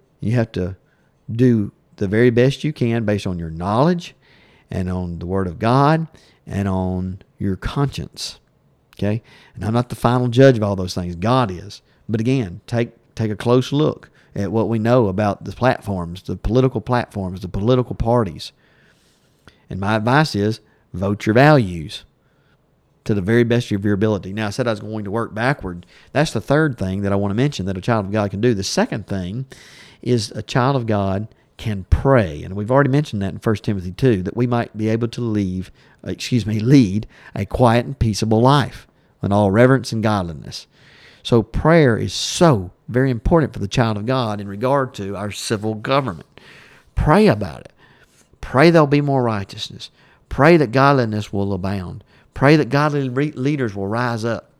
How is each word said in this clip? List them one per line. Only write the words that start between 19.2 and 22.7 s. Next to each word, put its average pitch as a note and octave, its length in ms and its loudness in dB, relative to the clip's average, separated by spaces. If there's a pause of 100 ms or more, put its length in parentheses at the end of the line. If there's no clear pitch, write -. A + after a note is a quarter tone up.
And F#2+ 120 -8
my G#2 160 -2
advice B2+ 380 2
is G#2 260 -2 (320)
vote G2+ 340 -4
your G#2+ 80 4
values A2+ 680 4 (1000)